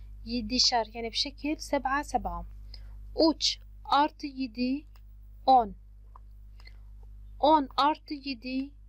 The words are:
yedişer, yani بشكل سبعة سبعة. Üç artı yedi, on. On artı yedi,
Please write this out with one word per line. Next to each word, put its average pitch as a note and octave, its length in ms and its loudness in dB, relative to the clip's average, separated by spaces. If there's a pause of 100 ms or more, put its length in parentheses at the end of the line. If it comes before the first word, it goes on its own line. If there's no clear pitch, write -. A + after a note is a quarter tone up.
(260)
yedişer, A#3 680 0
yani A#3 160 -8
بشكل C#4+ 480 -4
سبعة C#4 460 2
سبعة. F3+ 420 -4 (840)
Üç - 300 0 (260)
artı D4 420 2
yedi, C4 580 -4 (600)
on. A#3 300 6 (1600)
On D4 380 6
artı D4+ 360 0
yedi, C4+ 560 -6 (200)